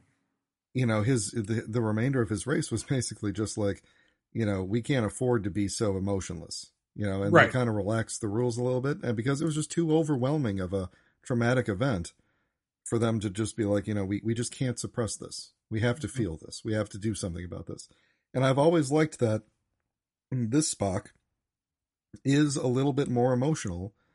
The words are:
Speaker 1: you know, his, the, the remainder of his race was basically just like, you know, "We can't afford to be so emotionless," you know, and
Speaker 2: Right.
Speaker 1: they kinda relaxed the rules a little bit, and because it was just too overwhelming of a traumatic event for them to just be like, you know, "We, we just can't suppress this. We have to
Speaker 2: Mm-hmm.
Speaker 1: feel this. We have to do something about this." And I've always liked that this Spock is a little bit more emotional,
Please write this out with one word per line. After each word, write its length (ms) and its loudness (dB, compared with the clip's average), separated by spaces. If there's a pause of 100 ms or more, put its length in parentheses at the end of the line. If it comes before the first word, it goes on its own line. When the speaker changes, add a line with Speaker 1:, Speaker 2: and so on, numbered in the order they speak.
(720)
Speaker 1:
you 120 0
know, 160 2
his, 300 0
the, 360 -2
the 140 -2
remainder 400 0
of 80 0
his 160 -4
race 260 -2
was 120 -2
basically 480 -4
just 260 -4
like, 260 -2 (500)
you 120 0
know, 180 0
"We 180 -2
can't 240 0
afford 400 0
to 40 -2
be 180 -2
so 300 0
emotionless," 760 -6 (240)
you 100 -4
know, 180 -2
and 100 2
Speaker 2:
Right. 180 10
Speaker 1:
they 60 0
kinda 140 2
relaxed 500 -2
the 80 -2
rules 280 0
a 60 -2
little 180 0
bit, 220 -2
and 120 -2
because 260 -2
it 40 -2
was 100 0
just 160 -4
too 240 2
overwhelming 640 2
of 140 -4
a 160 -2 (340)
traumatic 460 2
event 440 -2 (720)
for 120 -2
them 220 2
to 100 -2
just 280 -4
be 80 0
like, 220 2
you 60 -2
know, 120 0
"We, 180 -2
we 100 0
just 200 -2
can't 260 -2
suppress 380 -4
this. 340 -12 (180)
We 120 -2
have 200 2
to 60 -4
Speaker 2:
Mm-hmm. 100 -8
Speaker 1:
feel 200 -2
this. 260 -16
We 100 -2
have 160 -2
to 80 -14
do 160 -2
something 320 -6
about 220 -10
this." 200 -12 (460)
And 120 2
I've 120 4
always 340 4
liked 280 2
that 240 2 (880)
this 420 0
Spock 340 -2 (1160)
is 320 4
a 120 0
little 260 2
bit 160 0
more 240 4
emotional, 600 -2 (220)